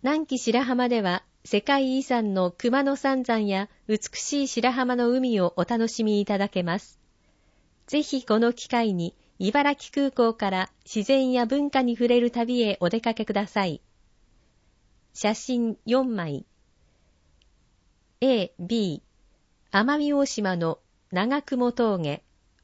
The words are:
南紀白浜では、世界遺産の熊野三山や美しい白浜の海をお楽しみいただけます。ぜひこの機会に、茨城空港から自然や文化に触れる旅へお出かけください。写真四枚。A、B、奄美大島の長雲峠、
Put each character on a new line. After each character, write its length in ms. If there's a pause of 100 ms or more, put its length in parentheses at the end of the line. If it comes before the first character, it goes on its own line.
南 240
紀 120
白 260
浜 240
で 120
は、 220 (220)
世 160
界 360
遺 60
産 320
の 160
熊 320
野 140
三 260
山 240
や 220 (180)
美 140 (140)
し 280
い 60
白 240
浜 240
の 140
海 300
を 160
お 60
楽 240
し 160
み 180
い 40
た 140
だ 100
け 160
ま 160
す。 180 (880)
ぜ 160
ひ 240
こ 140
の 120
機 140
会 280
に、 200 (240)
茨 400
城 320
空 0
港 240
か 160
ら 220 (120)
自 220
然 240
や 160
文 240
化 120
に 120
触 140
れ 120
る 120
旅 300
へ 180
お 80
出 120
か 140
け 100
く 80
だ 140
さ 200
い。 140 (1300)
写 200
真 520
四 300
枚。 280 (1800)
A、 400
B、 420 (680)
奄 260
美 140
大 140
島 280
の 240 (320)
長 320
雲 300
峠、 500 (420)